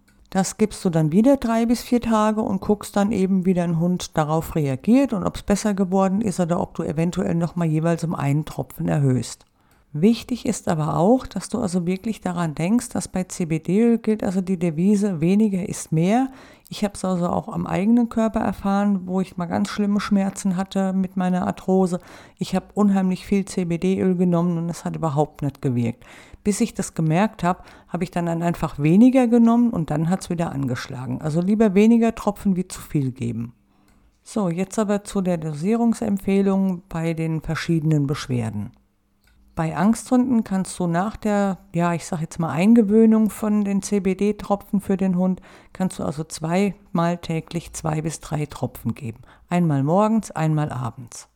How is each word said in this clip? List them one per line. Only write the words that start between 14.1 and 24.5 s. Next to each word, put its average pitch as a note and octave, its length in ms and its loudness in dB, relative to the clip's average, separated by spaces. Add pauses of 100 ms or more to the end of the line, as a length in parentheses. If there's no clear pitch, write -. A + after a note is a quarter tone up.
also F#3+ 180 -2
die F#3 160 -2
Devise, F3+ 640 2
"Weniger F#3+ 480 2
ist - 220 -8
mehr". G3+ 380 2 (400)
Ich - 160 -8
hab's G3+ 200 -4
also F3+ 240 0
auch F3 200 -2
am F3+ 180 -4
eigenen A3+ 420 2
Körper A3 300 0
erfahren, G3 680 0
wo F#3 120 -2
ich - 160 -6
mal F3 100 -6
ganz G3+ 220 -2
schlimme G#3 300 0
Schmerzen G3 580 0
hatte F#3+ 360 -2
mit F#3 240 -2
meiner F3+ 280 0
Arthrose. F#3 540 0 (400)
Ich - 160 -4
hab - 220 -4
unheimlich G3 500 2
viel G3 180 2
C-B-D-Öl F#3 680 0
genommen F3 440 2